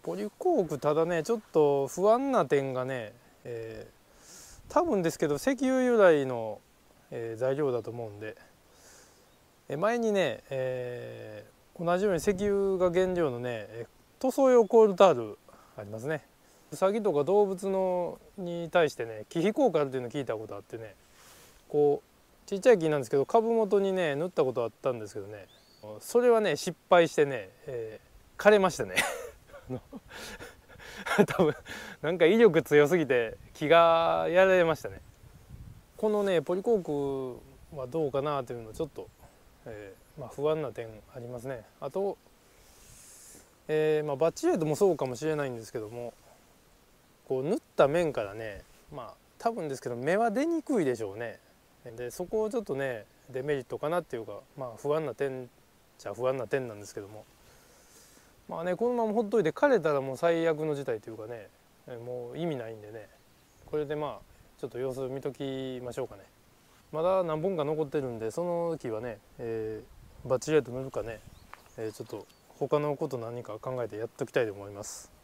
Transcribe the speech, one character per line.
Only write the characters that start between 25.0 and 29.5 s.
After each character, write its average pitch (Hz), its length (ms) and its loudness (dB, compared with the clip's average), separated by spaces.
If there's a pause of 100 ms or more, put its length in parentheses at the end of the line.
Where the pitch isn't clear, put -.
で 104 80 -10
す - 60 -18
け 110 40 -8
ど 98 80 -10
ね、 104 220 -16 (500)
そ - 220 0
れ 247 100 6
は 226 100 6
ね、 185 140 2
失 - 240 -6 (100)
敗 170 200 8
し - 80 -4
て 151 100 6
ね、 113 220 -6 (180)
え 113 320 -10 (400)
ー、 - 20 -16
枯 208 100 8
れ 208 100 8
ま 185 100 4
し - 60 -10
た 120 80 -2
ね。 92 180 -8
<laughs> - 20 0 (640)